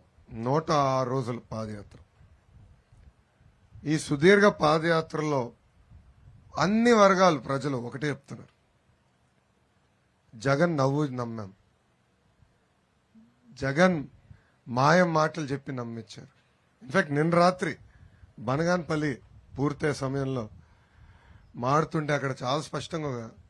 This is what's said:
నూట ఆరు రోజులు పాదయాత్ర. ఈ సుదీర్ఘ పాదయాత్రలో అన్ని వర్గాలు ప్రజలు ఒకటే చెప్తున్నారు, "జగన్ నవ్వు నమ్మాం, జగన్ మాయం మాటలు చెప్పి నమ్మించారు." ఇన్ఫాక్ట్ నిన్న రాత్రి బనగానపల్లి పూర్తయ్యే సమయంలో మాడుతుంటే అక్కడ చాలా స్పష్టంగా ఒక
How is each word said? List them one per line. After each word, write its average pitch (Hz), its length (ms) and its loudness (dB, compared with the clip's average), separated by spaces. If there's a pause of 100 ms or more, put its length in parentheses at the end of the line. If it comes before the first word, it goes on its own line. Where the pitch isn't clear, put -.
(320)
నూట 135 400 -2
ఆరు 131 380 0
రోజులు 120 320 -6 (100)
పాదయాత్ర. 107 480 -12 (1900)
ఈ 151 140 0
సుదీర్ఘ 180 440 4
పాదయాత్రలో 156 1080 0 (1080)
అన్ని 220 360 4
వర్గాలు 190 460 6
ప్రజలు 135 380 -4
ఒకటే 127 320 -6
చెప్తున్నారు, - 400 -12 (1900)
"జగన్ 143 400 2
నవ్వు 139 300 0
నమ్మాం, 113 460 -10 (2000)
జగన్ 143 540 2 (600)
మాయం 156 460 4
మాటలు 156 320 0
చెప్పి 139 260 -8
నమ్మించారు." 117 580 -12 (540)
ఇన్ఫాక్ట్ 147 280 -2
నిన్న 156 240 0
రాత్రి 175 420 2 (640)
బనగానపల్లి 151 800 -2 (420)
పూర్తయ్యే 143 340 -2
సమయంలో 131 560 -6 (1040)
మాడుతుంటే 147 580 0
అక్కడ 135 300 -2
చాలా 135 180 -2
స్పష్టంగా 151 460 -8
ఒక 117 240 -8 (180)